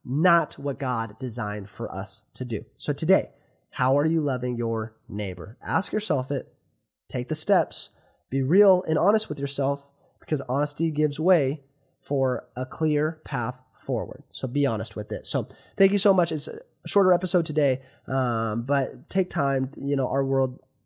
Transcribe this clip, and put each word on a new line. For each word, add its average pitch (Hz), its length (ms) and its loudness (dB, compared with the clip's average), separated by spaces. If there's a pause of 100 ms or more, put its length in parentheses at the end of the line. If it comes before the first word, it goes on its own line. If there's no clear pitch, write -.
not 160 520 2
what 139 240 -6
God 113 380 -2
designed 107 520 -6
for - 200 -8
us - 340 -8 (100)
to - 100 -8
do. 117 220 -4 (100)
So - 160 -6
today, 156 380 2 (400)
how 131 280 2
are 147 80 2
you 160 140 2
loving 127 380 -2
your 113 400 -4 (100)
neighbor? 95 580 -6
Ask 139 280 -2
yourself 147 360 -2
it. - 240 -4 (560)
Take 123 200 -6
the 156 60 0
steps. - 560 0 (380)
Be 135 120 0
real 185 420 6
and 160 140 0
honest 202 320 2
with 139 100 -6
yourself, 139 500 -2 (300)
because 135 280 -2
honesty 147 420 -2
gives 151 300 0
way 156 440 2 (360)
for 135 560 -2
a 127 100 -4
clear 156 600 -2
path 123 340 -4 (140)
forward. - 580 -6
So - 160 -8
be 139 180 0
honest 113 300 -2
with 104 160 -8
it. - 160 -6
So 120 220 -2 (260)
thank 190 160 6
you 202 60 2
so 196 160 6
much. 175 180 2
It's 151 160 -4
a - 140 -10 (240)
shorter 185 260 4
episode 175 340 2
today, 143 360 0 (260)
um, 117 560 0
but 135 460 -4
take 185 200 0
time. 135 480 0
You 139 200 -2
know, 131 100 0
our 135 160 0
world, 135 380 0 (240)